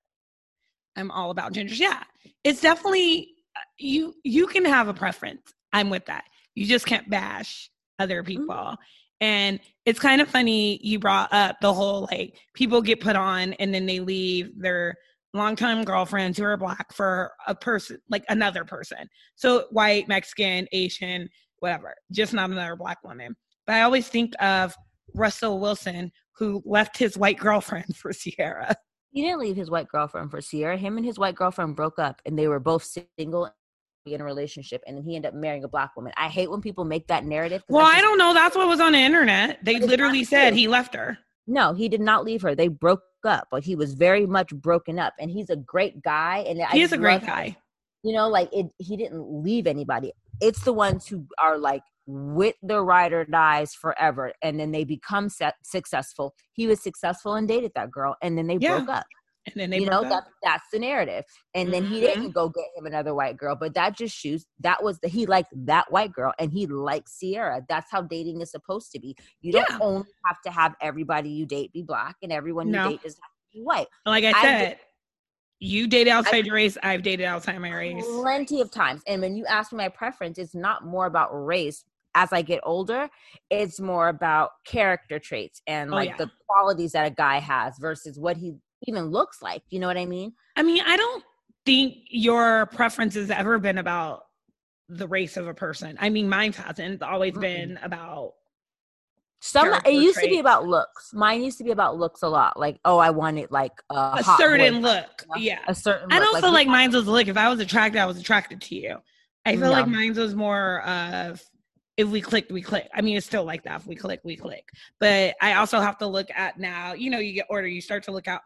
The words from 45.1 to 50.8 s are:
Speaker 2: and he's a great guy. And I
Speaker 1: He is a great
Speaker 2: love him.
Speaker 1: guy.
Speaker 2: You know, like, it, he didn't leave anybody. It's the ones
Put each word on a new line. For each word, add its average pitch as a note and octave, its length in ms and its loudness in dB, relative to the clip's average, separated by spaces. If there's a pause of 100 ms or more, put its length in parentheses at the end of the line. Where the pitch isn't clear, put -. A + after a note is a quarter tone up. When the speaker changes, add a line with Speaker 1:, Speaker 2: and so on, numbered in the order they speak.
Speaker 2:
and D#3+ 100 -8
he's F#3+ 200 -8
a D#3+ 80 -2
great E3+ 460 -2
guy. E3 440 0
And E3+ 140 -4
I D#3+ 100 -2
Speaker 1:
He D4+ 120 6
is F4 100 0
a - 40 0
great G#3+ 180 4
Speaker 2:
love F#3+ 80 0
him. - 40 -10
Speaker 1:
guy. - 300 -6 (460)
Speaker 2:
You A3 120 -4
know, A3 140 2
like, F#3 240 2
it, F#3+ 140 -2 (100)
he F#3+ 180 -10
didn't D#3 480 -8
leave G3+ 240 0
anybody. C3+ 460 -4 (260)
It's A3 240 2
the B3+ 100 2
ones G3 340 0